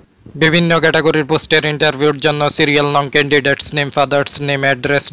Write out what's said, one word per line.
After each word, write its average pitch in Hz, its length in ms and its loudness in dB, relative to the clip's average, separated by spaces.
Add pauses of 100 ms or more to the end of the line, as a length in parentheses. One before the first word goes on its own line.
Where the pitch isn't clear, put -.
(360)
বিভিন্ন 165 440 2
ক্যাটাগরির 156 460 2
পোস্টের 151 400 0
ইন্টারভিউর 147 520 0
জন্য 147 320 0
সিরিয়াল 147 460 2
নং, 143 140 0
ক্যান্ডিডেটস 143 640 0
নেম, 143 160 -4
ফাদার্স 143 520 0
নেম, 143 200 -2
অ্যাড্রেস, 139 500 0